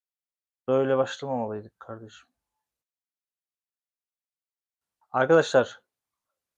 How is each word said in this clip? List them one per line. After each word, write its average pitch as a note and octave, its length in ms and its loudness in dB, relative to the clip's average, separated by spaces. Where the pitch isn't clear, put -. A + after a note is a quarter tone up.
Böyle C3+ 280 2
başlamamalıydık A#2+ 840 -6
kardeşim. A2+ 480 -20
Arkadaşlar, C3+ 680 2